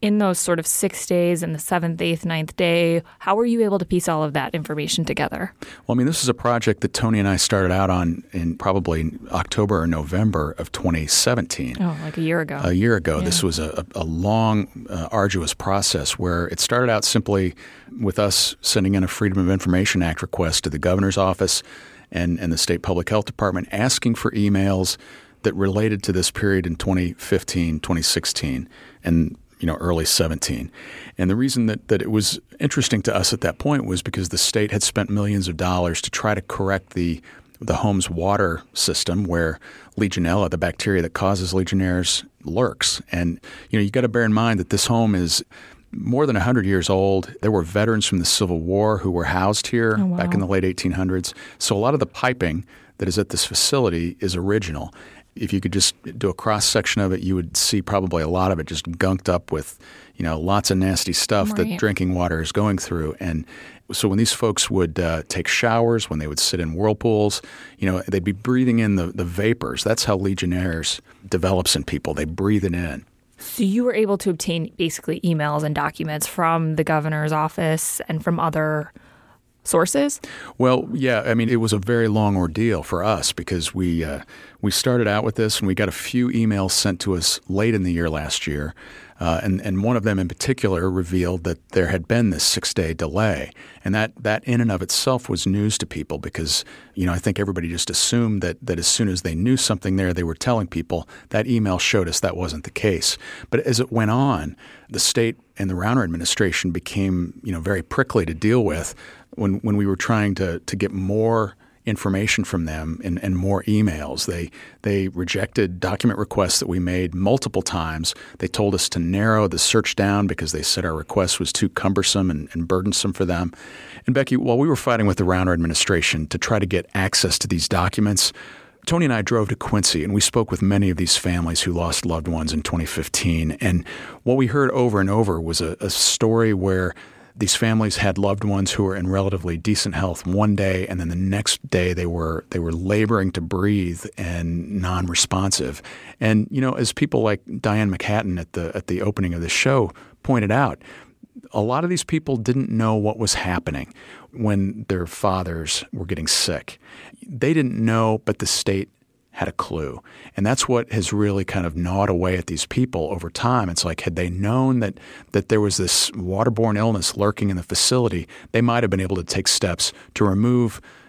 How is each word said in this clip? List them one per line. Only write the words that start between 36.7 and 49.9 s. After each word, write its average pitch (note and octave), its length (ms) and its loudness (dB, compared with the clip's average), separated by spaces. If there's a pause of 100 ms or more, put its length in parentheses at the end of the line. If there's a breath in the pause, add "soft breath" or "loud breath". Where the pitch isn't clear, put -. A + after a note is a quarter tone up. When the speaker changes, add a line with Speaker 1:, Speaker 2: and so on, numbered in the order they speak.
Speaker 2:
the, E2+ 260 0 (380 loud breath)
the - 160 -2
home's G2 340 0
water F2 540 0 (100)
system F2+ 500 0
where E2+ 360 0 (380 loud breath)
Legionella, F#2 520 2
the F2 80 -4
bacteria F2+ 460 0
that E2+ 100 -4
causes F#2 400 0
Legionnaires, F#2 720 0 (180)
lurks. F#2+ 580 -2 (100)
And, F2 280 -2 (300 loud breath)
you A2 100 2
know, G#2 40 4
you G2+ 80 0
gotta B2 180 2
bear A#2 140 2
in G#2+ 100 4
mind A2 260 2
that F2 100 -4
this - 180 0
home A2+ 280 4
is F2 300 0 (480 loud breath)
more B2+ 320 0
than B2 120 2
a - 20 2
hundred A2+ 260 2
years F#2+ 240 2
old. F#2+ 520 2
There G#2+ 100 2
were G2 120 4
veterans G#2 420 2
from F#2+ 140 2
the E2+ 60 0
Civil F2 360 0
War G2+ 380 2
who F#2+ 120 -2
were F2 140 0
housed F#2 420 0
here A2+ 320 2